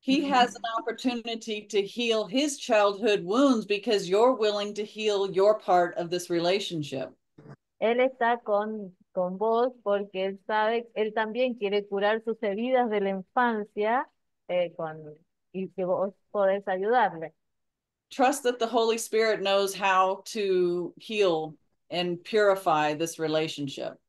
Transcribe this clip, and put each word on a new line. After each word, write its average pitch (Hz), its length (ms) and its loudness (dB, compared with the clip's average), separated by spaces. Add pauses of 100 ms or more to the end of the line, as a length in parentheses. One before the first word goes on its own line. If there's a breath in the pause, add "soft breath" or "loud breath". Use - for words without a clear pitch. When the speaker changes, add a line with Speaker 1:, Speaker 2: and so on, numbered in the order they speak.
Speaker 1:
He 277 280 0
has 247 280 4
an - 60 -14 (160)
opportunity 226 880 -6
to 202 140 0
heal 220 440 -2
his 269 320 0
childhood 202 680 2
wounds 226 420 4
because 202 420 0
you're 220 260 6
willing 208 400 -2
to 208 100 -6
heal 208 460 -2
your 202 280 4
part 180 380 2
of 170 140 -6
this 175 200 -4
relationship. 170 800 -2 (720)
Speaker 2:
Él 240 200 2
está 240 420 0
con, 214 500 -4 (200)
con 185 260 -2
vos 226 340 2 (120)
porque 202 420 -2
él 196 120 -6 (100)
sabe, 220 480 0
él 214 180 -2
también 226 400 -2
quiere 202 320 -2
curar 208 380 0
sus 220 180 -4
heridas 233 480 0
de 214 100 0
la 196 100 0
infancia, 214 1000 -2 (400)
eh, 175 280 -2
con, 156 380 -10 (380)
y 185 160 -6
que 185 160 -6
vos 185 280 -2 (200)
podés 196 340 0
ayudarle. 190 680 0 (760)
Speaker 1:
Trust 269 320 2
that 247 160 -2
the 226 80 0
Holy 226 320 2
Spirit 220 440 0
knows 196 320 2
how 190 480 2 (100)
to 180 680 0
heal 170 560 0 (360)
and 175 340 -2
purify 190 720 2
this 160 260 -4
relationship. 156 760 -4 (120)